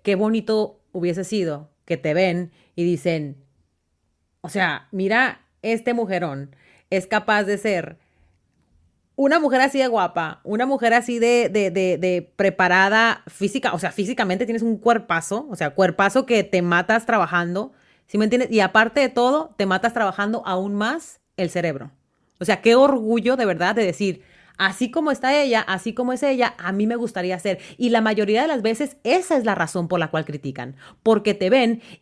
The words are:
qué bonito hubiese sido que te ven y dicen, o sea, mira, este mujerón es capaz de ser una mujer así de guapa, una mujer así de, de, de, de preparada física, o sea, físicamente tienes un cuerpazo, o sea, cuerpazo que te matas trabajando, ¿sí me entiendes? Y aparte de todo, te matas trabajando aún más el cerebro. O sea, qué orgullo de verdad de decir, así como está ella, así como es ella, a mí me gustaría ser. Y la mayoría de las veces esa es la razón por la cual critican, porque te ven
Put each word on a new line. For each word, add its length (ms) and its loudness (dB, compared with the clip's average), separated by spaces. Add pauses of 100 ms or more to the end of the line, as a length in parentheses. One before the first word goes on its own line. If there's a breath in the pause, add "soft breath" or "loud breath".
qué 140 0
bonito 640 -2 (120)
hubiese 320 -4
sido 460 -4 (160)
que 120 -4
te 180 -2
ven 360 0 (240 soft breath)
y 80 -2
dicen, 600 -2 (1000)
o 80 -14
sea, 420 -2
mira, 540 -2 (160)
este 320 -2
mujerón 600 -4 (340 soft breath)
es 160 -2
capaz 380 0
de 160 -2
ser 400 -4 (1160)
una 240 2
mujer 220 2
así 160 2
de 100 2
guapa, 560 -2
una 220 -2
mujer 280 0
así 260 0
de, 300 4
de, 220 0
de, 260 0
de 380 -2
preparada 920 2
física, 460 -2
o 60 -4
sea, 120 -4
físicamente 540 -2
tienes 180 -4
un 140 0
cuerpazo, 720 -2
o 60 -12
sea, 160 -4
cuerpazo 540 2
que 180 2
te 200 0
matas 420 2
trabajando, 680 0 (340 soft breath)
¿sí 100 -4
me 60 2
entiendes? 260 0
Y 120 4
aparte 400 2
de 80 2
todo, 480 0
te 100 0
matas 260 0
trabajando 520 -2
aún 280 -4
más 460 -6 (180)
el 120 -2
cerebro. 420 -4 (480)
O 60 -6
sea, 160 0
qué 140 6
orgullo 600 4
de 100 0
verdad 300 0
de 80 2
decir, 380 -2 (360 soft breath)
así 320 -2
como 220 0
está 260 0
ella, 240 2
así 320 -6
como 200 -4
es 100 -4
ella, 340 0
a 140 -6
mí 160 0
me 80 -2
gustaría 440 -4
ser. 200 -4 (180 loud breath)
Y 120 0
la 100 4
mayoría 440 2
de 40 0
las 140 -2
veces 420 -4
esa 320 0
es 80 2
la 120 0
razón 340 -2
por 100 0
la 120 -2
cual 120 -2
critican, 540 -10 (260 loud breath)
porque 300 4
te 160 0
ven 320 2 (200 loud breath)